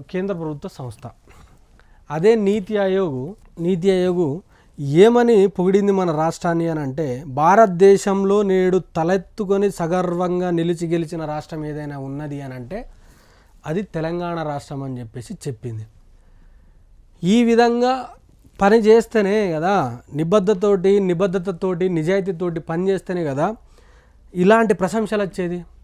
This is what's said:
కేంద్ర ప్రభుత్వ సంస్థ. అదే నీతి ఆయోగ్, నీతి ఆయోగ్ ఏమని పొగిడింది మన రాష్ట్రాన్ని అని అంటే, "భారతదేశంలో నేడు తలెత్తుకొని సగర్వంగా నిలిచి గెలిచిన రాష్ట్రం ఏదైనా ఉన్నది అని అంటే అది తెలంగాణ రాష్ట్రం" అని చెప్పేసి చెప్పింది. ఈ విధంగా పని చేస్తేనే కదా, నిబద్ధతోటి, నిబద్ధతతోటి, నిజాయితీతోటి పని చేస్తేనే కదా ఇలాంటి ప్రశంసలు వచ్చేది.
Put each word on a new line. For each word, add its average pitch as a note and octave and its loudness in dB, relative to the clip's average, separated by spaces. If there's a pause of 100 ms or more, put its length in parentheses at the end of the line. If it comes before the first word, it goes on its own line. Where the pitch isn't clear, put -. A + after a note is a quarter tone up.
(100)
కేంద్ర F#3+ -4
ప్రభుత్వ D#3+ -10
సంస్థ. B2+ -14 (1120)
అదే F3 2
నీతి G#3 0
ఆయోగ్, F#3+ -2 (280)
నీతి F#3 0
ఆయోగ్ F3+ 0 (400)
ఏమని G#3 6
పొగిడింది G3 2
మన F#3 0
రాష్ట్రాన్ని E3 -2
అని D#3 -4
అంటే, C3+ -6
"భారతదేశంలో G3 4
నేడు F#3 2 (140)
తలెత్తుకొని G3 -2
సగర్వంగా F3+ -2
నిలిచి E3+ -2
గెలిచిన E3 -4
రాష్ట్రం D3+ -10
ఏదైనా D3 -10
ఉన్నది C#3+ -10
అని C3 -14
అంటే C3 -14 (760)
అది E3+ -4
తెలంగాణ E3+ -6
రాష్ట్రం" C#3+ -8
అని C3 -10
చెప్పేసి B2 -14
చెప్పింది. A2+ -12 (1400)
ఈ A3+ 4
విధంగా A#3+ 2 (540)
పని G3+ 6
చేస్తేనే G#3+ 4
కదా, D#3 -2 (160)
నిబద్ధతోటి, G3 2
నిబద్ధతతోటి, F#3 -2
నిజాయితీతోటి F3 -2
పని F3 -4
చేస్తేనే F3+ -4
కదా D3+ -2 (760)
ఇలాంటి G#3 4
ప్రశంసలు G#3 -2
వచ్చేది. F3 -6 (180)